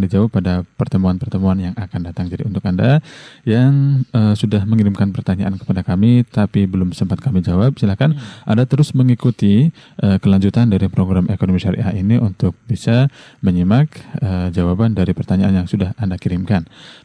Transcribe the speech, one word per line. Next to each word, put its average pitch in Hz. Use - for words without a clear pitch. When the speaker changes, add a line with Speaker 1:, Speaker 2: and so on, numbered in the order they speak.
Speaker 1:
dijawab 98
pada 90
pertemuan-pertemuan 95
yang 92
akan 90
datang. 90
Jadi, -
untuk 95
Anda 110
yang, 135
eh, 107
sudah 104
mengirimkan 101
pertanyaan 98
kepada 92
kami, 113
tapi 101
belum 92
sempat 92
kami 92
jawab, 95
silakan 127
Speaker 2:
Hmm. 113
Speaker 1:
Anda 123
terus 147
mengikuti, 123
eh, -
kelanjutan 101
dari 95
program 92
Ekonomi 92
Syariah 90
ini 107
untuk 98
bisa 117
menyimak, 98
eh, 92
jawaban 90
dari 87
pertanyaan 95
yang 90
sudah 95
Anda 92
kirimkan. 90